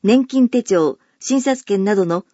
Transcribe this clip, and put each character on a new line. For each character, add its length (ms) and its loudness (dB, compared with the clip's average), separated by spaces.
年 240 2
金 200 2
手 140 -2
帳、 380 0
診 220 -2
察 240 -4
券 180 -2
な 120 0
ど 100 2
の 180 -4